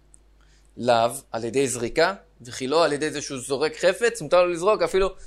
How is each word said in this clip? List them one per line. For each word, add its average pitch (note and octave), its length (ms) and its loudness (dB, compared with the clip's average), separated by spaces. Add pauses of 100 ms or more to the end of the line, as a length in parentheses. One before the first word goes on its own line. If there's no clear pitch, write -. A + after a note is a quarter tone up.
(760)
לאו, A#2 340 2 (200)
על A#2 120 -6
ידי B2+ 240 0
זריקה, B2 460 0 (280)
וכי A#2+ 260 -10
לא D#3+ 180 4
על D3 80 2
ידי D3 180 -4
זה C#3 100 -8
שהוא C#3 180 -8
זורק C#3 380 -4
חפץ, F#3+ 440 0
מותר F3 220 4
לו F3+ 80 0
לזרוק, F3+ 300 2
אפילו F#3+ 280 0 (180)